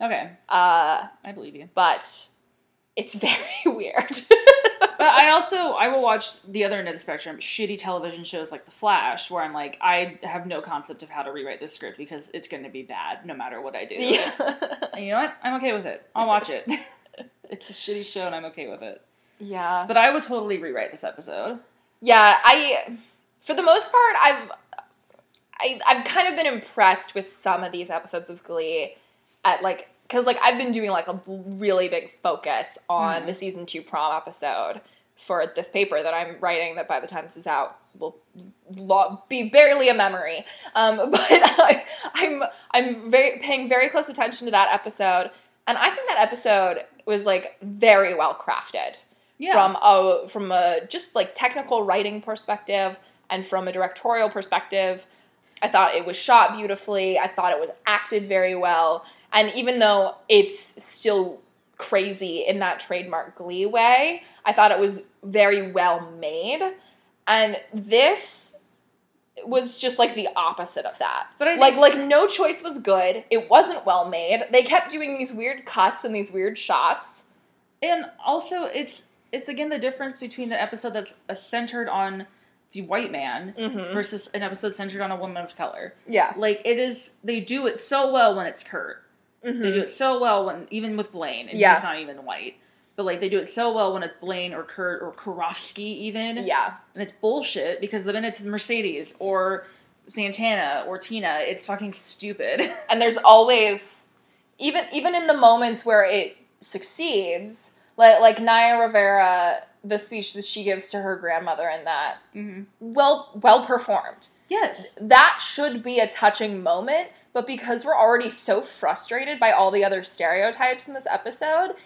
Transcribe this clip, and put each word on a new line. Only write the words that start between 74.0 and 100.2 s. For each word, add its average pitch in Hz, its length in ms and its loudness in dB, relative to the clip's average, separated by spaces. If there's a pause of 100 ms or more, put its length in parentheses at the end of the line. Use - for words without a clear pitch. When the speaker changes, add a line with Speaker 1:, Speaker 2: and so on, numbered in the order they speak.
Speaker 2:
made. 180 440 -2
They 254 100 8
kept 349 300 0
doing 294 260 -8
these 262 140 -8
weird 254 340 -8
cuts 208 380 0
and 220 100 -6
these 202 160 -6
weird 190 280 -4
shots. - 680 -2 (580)
Speaker 1:
And 330 240 -2 (180)
also, 330 400 -4
it's, - 380 -8 (300)
it's 262 160 -10
again 294 220 -6
the 285 80 -4
difference 262 380 -8
between 240 340 -12
the 233 120 -4
episode 214 300 -8
that's, 202 240 -10 (120)
uh, 196 60 -10
centered 233 540 -8
on 190 380 -4 (460)
the 190 100 -12
white 202 280 -4
man 139 480 -8
Speaker 2:
Mm-hmm. 208 340 -8
Speaker 1:
versus 202 360 -6
an 202 140 -8
episode 196 320 -8
centered 196 280 -10
on 190 80 -4
a 185 60 -6
woman 180 200 -10
of 175 200 -12
color. - 380 -10 (120)
Speaker 2:
Yeah. 208 300 2
Speaker 1:
Like, 208 280 -2
it 233 140 0
is, 254 360 -6 (100)
they 233 160 -4
do 254 260 -4
it 226 140 -2
so 269 320 0
well 226 240 4
when 180 100 -4
it's - 160 -12
Kurt. - 400 -12 (420)
Speaker 2:
Mm-hmm. 240 180 -6
Speaker 1:
They 196 100 0
do 196 100 0
it 190 80 -8
so 262 300 0
well 208 260 2
when, 175 240 -8
even 214 260 -6
with 202 160 -6
Blaine, 131 360 -10
and 214 100 -6
Speaker 2:
Yeah. 190 160 8
Speaker 1:
he's 170 100 0
not 160 140 -6
even 139 260 -14
white. 104 320 -12 (400)
But, 202 100 -6
like, 175 140 -2
they 190 80 -2
do 190 120 0
it - 80 -6
so 233 240 -2
well 202 200 0
when 180 120 -6
it's 165 160 -10
Blaine 180 340 -8
or 160 80 -8
Kurt 180 400 -8
or 165 100 -12
Karofsky 175 680 -10
even. 214 680 -8
Speaker 2:
Yeah. 131 280 0 (200)
Speaker 1:
And 196 80 -10
it's 196 80 -10 (100)
bullshit 214 600 -4
because 202 240 -6
the 202 80 -4
minute 220 160 -4
it's 208 160 -10
Mercedes 208 720 -6
or 190 480 -2 (400)
Santana 202 800 -4